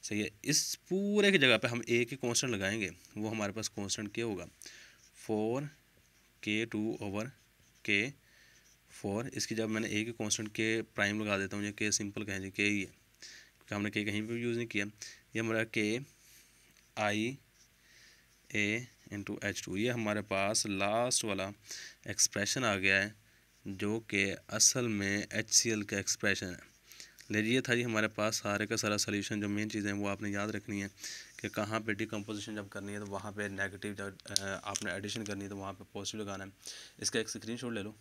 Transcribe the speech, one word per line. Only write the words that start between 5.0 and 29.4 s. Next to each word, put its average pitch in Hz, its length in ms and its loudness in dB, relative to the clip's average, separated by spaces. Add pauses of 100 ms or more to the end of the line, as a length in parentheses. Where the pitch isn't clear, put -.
फ़ोर 113 500 0 (760)
के 107 240 2
टू 110 360 -2
ओवर 104 280 -4 (540)
के 104 240 4 (840)
फ़ोर। 107 360 -2
इसकी - 260 -4
जगह 110 140 0
मैंने 110 220 -2
एक 107 160 0
ही 120 80 -6
कांस्टेंट 107 360 0
के 110 200 0 (140)
प्राइम 107 380 0
लगा 104 160 2
देता 98 180 -2
हूँ, 104 80 -2
या 104 80 -2
के 107 200 0
सिंपल 104 320 -2
कहें 98 180 -4
जी, 95 80 -6
के 98 120 0
ही 104 180 4
है, 92 60 -2
क्योंकि - 880 -16
हमने 104 160 0
के 104 140 -2
कहीं 104 180 -2
पे 113 120 -4
भी 117 80 -4
यूज़ 117 140 0
नहीं 117 100 -2
किया। 101 180 -2
ये - 560 -8
हमारा 110 260 2
के 110 340 2 (960)
आई 107 400 2 (1120)
ए 107 360 2 (260)
into 101 320 -6
एच 101 200 -2
टू, 92 120 -4
ये 113 140 2
हमारे 107 320 0
पास 98 460 2
लास्ट 104 560 2
वाला 98 260 -2 (580)
एक्सप्रेशन 104 560 2
आ 107 120 6
गया 98 200 4
है, 104 180 2 (500)
जो 101 340 -2 (120)
कि 98 140 4 (260)
असल 120 400 4
में 101 420 0
एचसीएल 107 500 2
का 101 160 -2
एक्सप्रेशन 98 480 0
है। 90 120 -8 (720)
ले, 107 120 2
ये 117 180 4
था 127 140 2
जी 120 80 4
हमारे 110 280 2
पास 107 260 0
सारे 101 300 0
का 113 100 0
सारा 107 200 2
सॉल्यूशन। 104 440 0